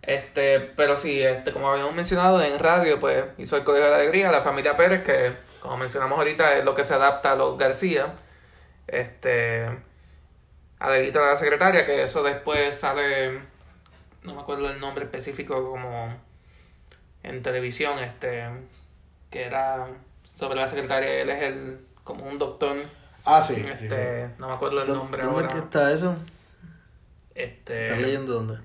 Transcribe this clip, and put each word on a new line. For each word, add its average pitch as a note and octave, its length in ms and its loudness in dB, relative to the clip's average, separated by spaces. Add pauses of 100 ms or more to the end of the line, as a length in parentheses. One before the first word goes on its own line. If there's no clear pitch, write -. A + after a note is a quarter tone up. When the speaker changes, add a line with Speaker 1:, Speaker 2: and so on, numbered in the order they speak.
Speaker 1:
este, C#3 600 2
pero C#3+ 340 2
sí, C#3 260 -2
este, C3 300 2
como C3+ 180 -2
habíamos C#3+ 240 0
mencionado F3+ 480 4
en C#3+ 160 2
radio, D#3+ 420 4
pues, C3+ 260 2 (120)
hizo C#3+ 200 -2
El C#3 60 0
Colegio D3 220 4
de D3 60 6
la D3 60 6
Alegría, F3 340 4
La D#3 100 6
Familia C#3 360 0
Pérez, F3+ 260 4
que, B2+ 300 2 (260)
como B2+ 180 -8
mencionamos C3 400 -2
ahorita, D3+ 400 4
es C3+ 80 0
lo C#3 80 2
que C#3 120 0
se D#3 100 -2
adapta C#3 380 4
a - 20 4
los C3+ 240 0
García. C#3+ 540 0 (760)
Este, A#2 760 -2 (1120)
Adelita C3+ 400 2
la C#3+ 160 4
secretaria, D#3+ 500 4
que C#3 180 0
eso C#3+ 200 -2
después C#3+ 520 0
sale, C#3 640 -2 (840)
no C#3+ 100 -14
me C#3+ 80 -14
acuerdo C#3+ 280 -6
el C#3 100 -10
nombre C#3 260 -8
específico C3 640 -8
como A#2+ 460 -10 (1040)
en C3 220 -12
televisión, B2+ 560 -4
este, A#2+ 480 -8 (840)
que B2 140 -10
era C3+ 420 -4 (500)
sobre C3 240 -6
la C3+ 60 0
secretaria, C3+ 560 -2
él C3+ 80 -2
es C#3+ 140 -4
el, C3+ 340 -8 (260)
como C#3+ 240 -14
un C#3+ 120 -10
doctor. C#3+ 380 -2 (480)
Speaker 2:
Ah, D#3 180 8
sí, C3+ 120 -2
sí, A2 160 -4
Speaker 1:
Este, B2 560 -6
Speaker 2:
sí. A#2 120 -14
Speaker 1:
no C3 80 -10
me C3 80 -6
acuerdo C#3 260 -2
el C3+ 60 -2
Speaker 2:
¿Dó-, C#3 80 0
Speaker 1:
nombre C3+ 260 -6
Speaker 2:
dónde C3 220 0
Speaker 1:
ahora. - 100 -4
Speaker 2:
que D#3+ 60 -6
está D3 340 2
eso? F3 220 0 (1200)
Speaker 1:
Este, A#2 500 -8
Speaker 2:
¿Estás A2+ 140 -2
leyendo C3 340 -2
dónde? A2 300 -4